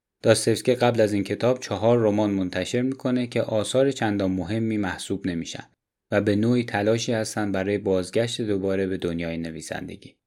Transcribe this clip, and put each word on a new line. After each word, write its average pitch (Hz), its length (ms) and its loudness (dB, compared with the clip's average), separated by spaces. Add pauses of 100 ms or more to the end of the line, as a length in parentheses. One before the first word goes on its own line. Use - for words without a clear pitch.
(240)
داستایوسکی 113 520 4
قبل 120 260 2
از 104 120 4
این 101 100 0
کتاب 117 360 0
چهار 113 380 2
رمان 107 320 2
منتشر 95 520 -2
می‌کنه 127 460 -2
که 120 140 -2
آثار 110 500 2
چندان 101 400 0
مهمی 107 460 -2
محسوب 95 500 -4
نمی‌شن 85 360 -6 (480)
و 104 100 2
به 101 140 2
نوعی 120 280 2
تلاشی 113 500 0
هستن 110 380 -2
برای 98 260 0
بازگشت 101 640 0
دوباره 98 460 0
به 92 100 -4
دنیای 85 400 -4
نویسندگی. 82 880 -10